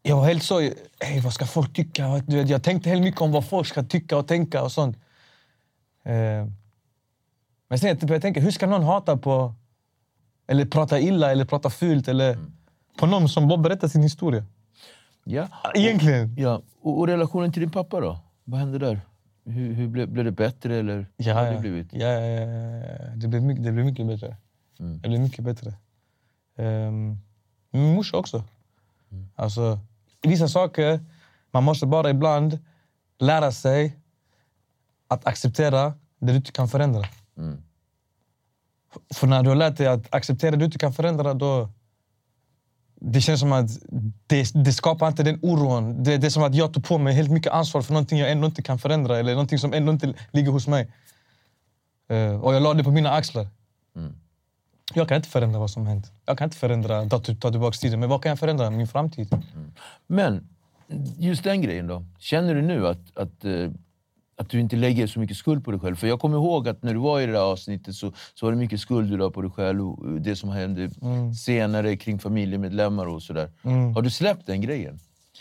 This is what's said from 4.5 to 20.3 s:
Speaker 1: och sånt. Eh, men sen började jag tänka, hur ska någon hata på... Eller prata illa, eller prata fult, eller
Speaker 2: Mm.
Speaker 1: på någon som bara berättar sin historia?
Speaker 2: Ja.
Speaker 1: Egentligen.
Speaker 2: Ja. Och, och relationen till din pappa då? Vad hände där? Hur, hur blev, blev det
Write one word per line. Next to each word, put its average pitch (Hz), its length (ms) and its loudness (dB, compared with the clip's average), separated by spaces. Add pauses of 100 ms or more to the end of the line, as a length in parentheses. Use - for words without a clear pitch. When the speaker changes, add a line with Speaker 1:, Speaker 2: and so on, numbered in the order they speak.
Speaker 1:
och 131 100 -4
sånt. 131 240 -2 (1080)
Eh, 110 420 -2 (1200)
men 127 100 -2
sen 175 180 2
började 160 180 0
jag 160 80 0
tänka, 180 180 0
hur 185 100 4
ska 185 160 -2
någon 190 160 2
hata 175 340 2
på... 131 380 0 (920)
Eller 139 200 2
prata 151 340 2
illa, 160 300 4
eller 135 140 2
prata 143 260 -2
fult, 156 380 0
eller 131 240 2
Speaker 2:
Mm. 113 200 -8 (460)
Speaker 1:
på 160 80 4
någon 175 220 4
som 147 200 4
bara 175 100 4
berättar 165 300 2
sin 151 140 4
historia? 143 420 0 (800)
Speaker 2:
Ja. 156 240 -4 (260)
Speaker 1:
Egentligen. 151 640 4
Speaker 2:
Ja. 123 240 0 (180)
Och, 156 180 -2
och 170 80 2
relationen 175 460 0
till 170 80 -4
din 165 100 -2
pappa 185 300 -4
då? 85 180 -4 (260)
Vad 127 160 -4
hände 135 180 -4
där? 117 220 -2 (440)
Hur, 117 300 -6
hur 120 140 -4
blev, 117 200 -4
blev 117 160 -4
det 113 80 0